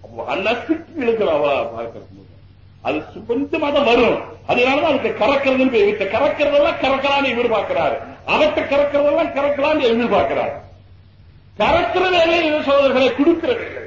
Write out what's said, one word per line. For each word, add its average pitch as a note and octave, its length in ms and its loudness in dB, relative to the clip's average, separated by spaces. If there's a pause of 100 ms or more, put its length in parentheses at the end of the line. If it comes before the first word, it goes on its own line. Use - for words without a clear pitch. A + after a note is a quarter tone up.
அப்போ A2+ 280 -14
அன்னத்துக்கு A3 720 -4
இழுக்கிறாவா E3 500 2 (160)
பால் A#2 240 -10
கறக்கும் G2 260 -20
போது - 80 -20 (600)
அது D3 100 -2 (100)
சு-, - 200 -16
கொஞ்சமா C#4+ 440 -2
தான் - 180 2
வரும். A#3 280 4 (300)
அதனாலதான் C4+ 440 2
அதுக்கு A3+ 200 -2 (100)
கறக்கிறதுன்னு C4+ 520 2
பேர். G#3+ 100 4
இவர்கிட்ட G3+ 300 0
கறக்கிறதெல்லாம் D4 720 2
கறக்கலான்னு C4+ 500 0
இவர் A#3 220 0
பார்க்கிறாரு, E3 420 -2 (360)
அவர்கிட்ட D4+ 280 2 (100)
கறக்கிறதெல்லாம் C#4+ 640 2
கறக்கலான்னு C#4+ 540 0
எதிர்பார்க்கிறாரு. F#3+ 680 0 (1040)
கறக்கிற E4+ 440 0 (120)
வேலையை E4 320 2
இவர் D4+ 220 -2
சகோதரர்களை C4+ 500 4
கொடுக்கிற D#4+ 400 2
வேலை. - 280 -10